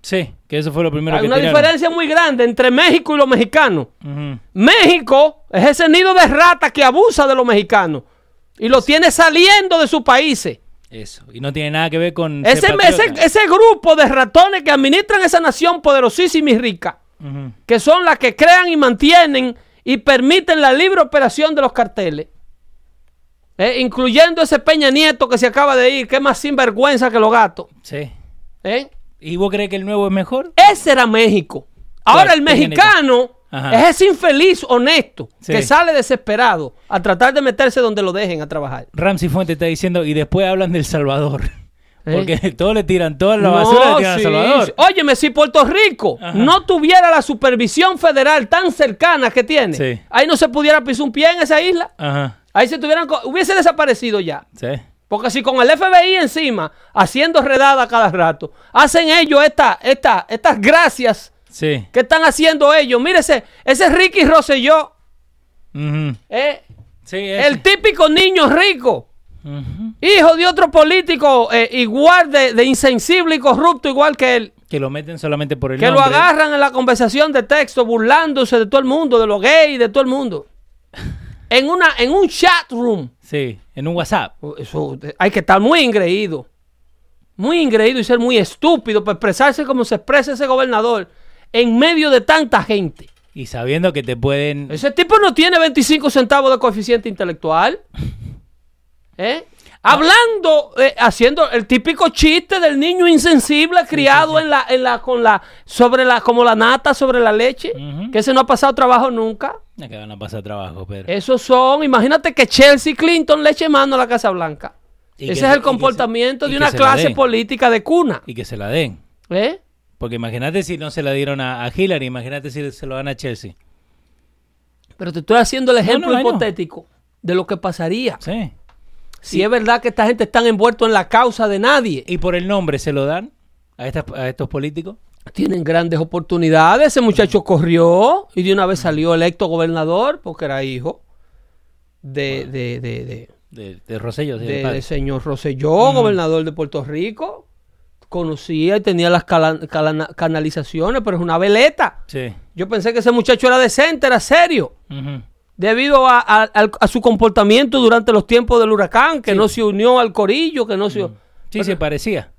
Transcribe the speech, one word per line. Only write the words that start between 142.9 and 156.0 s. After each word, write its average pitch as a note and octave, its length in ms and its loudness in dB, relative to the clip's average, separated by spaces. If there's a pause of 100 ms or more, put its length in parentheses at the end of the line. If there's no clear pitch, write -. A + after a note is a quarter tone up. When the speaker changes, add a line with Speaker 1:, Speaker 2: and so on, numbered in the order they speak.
Speaker 2:
de, A#2+ 240 -18 (220)
Speaker 1:
De, G2 360 -20
de A2 120 -12
Rosselló, A#2+ 400 -10
sí, A#2 60 -12
Speaker 2:
de, C#3 120 -8
Speaker 1:
el C#3 60 -8
padre. C3 100 -6
Speaker 2:
del C3 100 -8
señor C3+ 400 -6
Rosselló, C#3+ 480 -6 (180)
Speaker 1:
Ujú. C#4 40 -2
Speaker 2:
gobernador F3 500 -2
de D#3+ 80 -8
Puerto D3+ 320 -10
Rico. F3+ 640 -10 (640)
Conocía E3 680 -4
y G#3 40 -2
tenía F3 280 0
las E3+ 140 2
cala-, D#3+ 440 0
calana-, D#3 480 -4
canalizaciones, D#3+ 920 -6
pero F#3+ 120 -4
es E3+ 60 -4
una E3 140 -2
veleta. G#3+ 680 0
Speaker 1:
Sí. B2 260 -12 (220)
Speaker 2:
Yo F#3 120 -8
pensé A3 260 -4
que A#3+ 60 -2
ese A#3 120 0
muchacho A#3+ 360 0
era B3+ 100 4
decente, C4+ 480 0
era B3 140 2
serio, D#4 560 0 (140)
Speaker 1:
Ujú. C#3 320 -12 (360)
Speaker 2:
debido C4 500 2